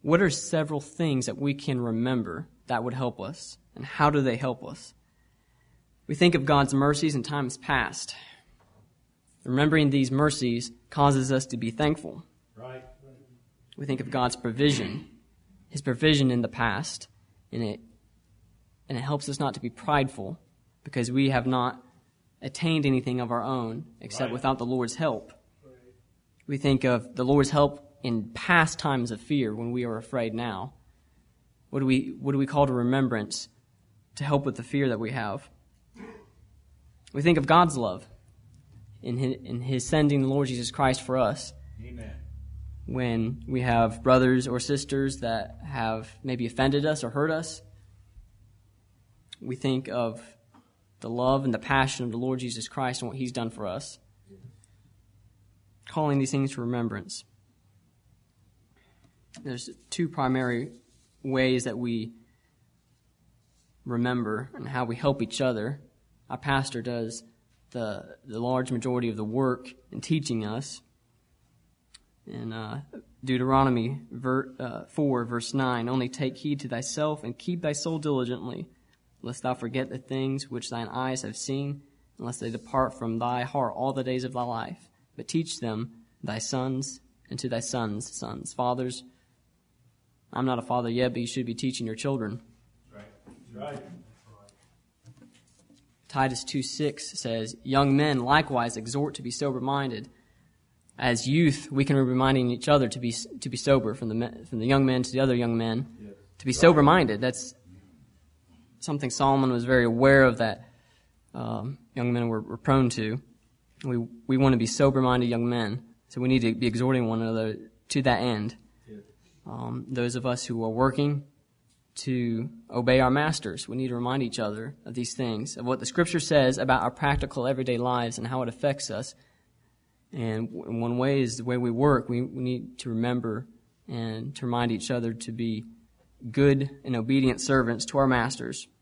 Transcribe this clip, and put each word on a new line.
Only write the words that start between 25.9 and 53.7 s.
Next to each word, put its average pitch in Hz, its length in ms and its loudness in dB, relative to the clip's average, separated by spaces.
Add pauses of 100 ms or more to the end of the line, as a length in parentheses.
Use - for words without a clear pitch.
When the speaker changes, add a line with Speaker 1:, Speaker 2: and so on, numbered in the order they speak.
Speaker 1:
We 143 120 -4
think 135 260 2
of 123 320 2
the 127 100 -2
Lord's 139 240 6
help 143 540 2
in 113 260 -2
past 165 500 4
times 127 320 0
of 104 80 -8
fear 123 360 0
when 117 160 -4
we 123 140 -2
are 113 120 -4
afraid 113 360 -4
now. 113 400 -6 (960)
What 135 100 -4
do 135 60 0
we, 131 240 2 (100)
what 135 140 -2
do 139 40 2
we 139 80 2
call 143 220 4
to 131 60 0
remembrance 120 760 0 (640)
to - 80 -6
help 143 220 0
with 127 100 -2
the 120 80 -10
fear 139 260 0
that 110 100 -2
we 113 120 -4
have? 113 380 -6 (1600)
We 139 80 -2
think 165 160 6
of 135 100 0
God's 165 300 6
love 101 300 -4 (920)
in 123 160 -6
His, 127 260 0
in 123 180 -6
His 127 260 -2
sending 147 340 4
the 131 60 2
Lord 135 200 2
Jesus 120 220 -4
Christ 131 320 2
for 131 160 -2
us. 123 360 0 (300)
Speaker 2:
Amen. 117 280 -12 (760)
Speaker 1:
When 120 600 -2
we 131 140 -2
have 117 420 2
brothers 127 440 6
or 123 120 -2
sisters 135 580 -2
that 113 480 -4
have 113 440 -4 (140)
maybe 123 220 -2
offended 135 400 2
us 151 180 0
or 120 60 -4
hurt 143 220 0
us, 160 300 -6 (1800)
we 127 140 -8
think 131 340 -2
of 117 320 -2 (800)
the 110 100 -10
love 131 360 2
and 123 80 0
the 110 60 -2
passion 135 460 2
of 117 60 -4
the 113 60 -6
Lord 127 220 -2
Jesus 113 280 -8
Christ 127 340 -4
and 120 80 -6
what 104 80 -10
He's 127 140 -6
done 117 180 -4
for 110 180 -8
us. 98 320 -10 (1900)